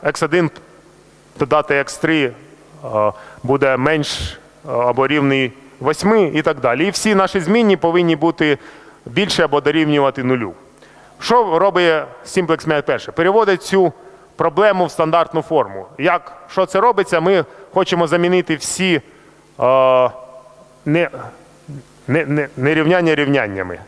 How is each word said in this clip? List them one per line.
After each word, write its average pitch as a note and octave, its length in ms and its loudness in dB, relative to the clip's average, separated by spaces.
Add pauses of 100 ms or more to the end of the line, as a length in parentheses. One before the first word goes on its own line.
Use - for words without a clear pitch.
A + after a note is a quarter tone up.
Ікс D3+ 160 -2
один D#3+ 280 0 (880)
додати C#3+ 400 0
ікс - 180 -6
три, D#3 280 0
е, A2 840 -6 (320)
буде C3+ 340 2
менш, D3 440 -2
е, - 500 -12
або B2 360 0
рівний C#3 460 0 (260)
восьми E3 540 0
і D3+ 80 0
так D3+ 180 -2
далі. B2+ 280 0
І - 20 0
всі G#3+ 260 -2
наші F#3+ 240 0
змінні G3+ 380 2
повинні E3+ 380 2
бути D3+ 420 0 (480)
більше E3 380 0
або C#3+ 180 0
дорівнювати D3 600 0
нулю. A#2+ 300 -2 (680)
Що G#3+ 400 0
робить F3 440 2 (220)
simplex D#3+ 420 -2
метод D3+ 180 0
перше? B2+ 260 -4
Переводить G3 520 2
цю F#3 300 2 (420)
проблему F3+ 500 2
в D3 60 -6
стандартну D#3+ 500 0
форму. G2 440 -4 (120)
Як, E3+ 360 -2 (180)
що F#3+ 140 0
це F#3+ 140 -2
робиться? G3+ 400 2
Ми F3 260 2 (280)
хочемо F3 340 0
замінити F3 480 0
всі, F3 460 -2 (580)
е, C3 500 4 (760)
не, D#3+ 240 0 (1000)
не, D3+ 180 0
не, C#3+ 220 -2 (100)
нерівняння D#3 580 2
рівняннями. G#2 720 -2